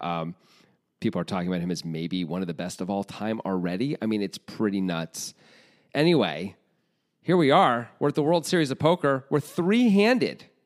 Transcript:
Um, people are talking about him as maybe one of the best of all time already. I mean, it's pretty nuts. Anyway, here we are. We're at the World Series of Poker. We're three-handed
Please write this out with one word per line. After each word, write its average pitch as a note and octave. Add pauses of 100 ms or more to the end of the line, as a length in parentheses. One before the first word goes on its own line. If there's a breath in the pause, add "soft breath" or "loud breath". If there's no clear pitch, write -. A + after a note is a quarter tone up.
Um, E2+ (640 soft breath)
people G2+
are E2+
talking F2+
about F2+
him F2
as E2
maybe E2
one E2
of F#2
the E2+
best E2+
of F#2
all G2+
time A2
already. F#2
I A2
mean, G#2+
it's G2
pretty G2+
nuts. E2+ (600 soft breath)
Anyway, G2+ (680)
here F3
we C#3+
are. B2+ (100)
We're C#3+
at C#3+
the D#3
World D#3+
Series D#3
of -
Poker. D3
We're D3
three-handed G#3 (200)